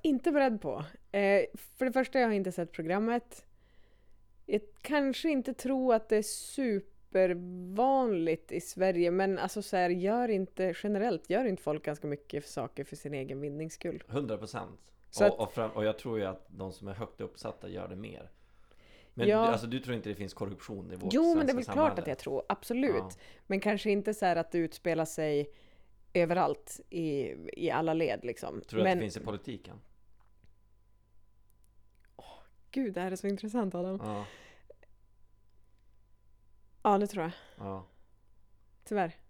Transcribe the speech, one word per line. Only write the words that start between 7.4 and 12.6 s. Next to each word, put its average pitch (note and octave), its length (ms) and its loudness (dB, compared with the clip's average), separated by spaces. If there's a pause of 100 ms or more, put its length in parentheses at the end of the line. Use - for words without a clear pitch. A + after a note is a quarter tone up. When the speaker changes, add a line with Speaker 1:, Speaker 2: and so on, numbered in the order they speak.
Speaker 1:
i F3 100 -2
Sverige, F3 500 2
men F#3+ 280 2
alltså, F#3+ 220 -2
så G3 160 -2
här, F3+ 120 4
gör G3+ 400 2
inte, F#3+ 440 0 (100)
generellt, G#3 460 0
gör A3+ 160 2
inte F#3 180 -2
folk D3+ 220 -2
ganska D3+ 220 -4
mycket C#3+ 380 -6
saker - 380 -8